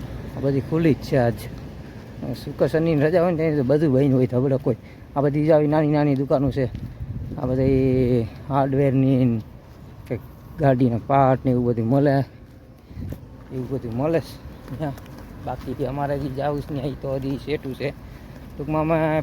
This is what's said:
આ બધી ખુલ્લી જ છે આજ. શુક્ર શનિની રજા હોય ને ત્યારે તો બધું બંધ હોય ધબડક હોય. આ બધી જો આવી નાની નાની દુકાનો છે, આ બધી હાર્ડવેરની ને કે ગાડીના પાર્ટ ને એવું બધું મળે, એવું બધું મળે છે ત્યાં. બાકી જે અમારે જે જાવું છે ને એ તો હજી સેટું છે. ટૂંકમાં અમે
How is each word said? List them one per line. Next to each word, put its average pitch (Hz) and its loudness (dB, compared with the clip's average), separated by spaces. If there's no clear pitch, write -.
આ - -8
બધી 135 0
ખુલ્લી 160 2
જ - 0
છે - -2
આજ. 120 4
શુક્ર 147 0
શનિની 160 2
રજા 160 4
હોય 180 2
ને 160 0
ત્યારે 156 0
તો 139 2
બધું 147 4
બંધ 135 4
હોય 127 4
ધબડક 127 0
હોય. 123 2
આ 143 0
બધી 147 2
જો 160 6
આવી 151 4
નાની 151 4
નાની 147 4
દુકાનો 135 2
છે, 127 0
આ - -4
બધી 131 4
હાર્ડવેરની 135 4
ને 117 2
કે 113 -6
ગાડીના 127 4
પાર્ટ 135 4
ને 131 2
એવું 123 2
બધું 113 0
મળે, 139 4
એવું 123 -6
બધું 123 -4
મળે 156 0
છે - -10
ત્યાં. 147 -6
બાકી 127 -8
જે 135 -4
અમારે 143 -2
જે 147 -4
જાવું 139 -2
છે 156 -8
ને 135 -4
એ 131 -4
તો 135 -4
હજી 135 -4
સેટું 139 -6
છે. 139 -6
ટૂંકમાં 156 -2
અમે 156 2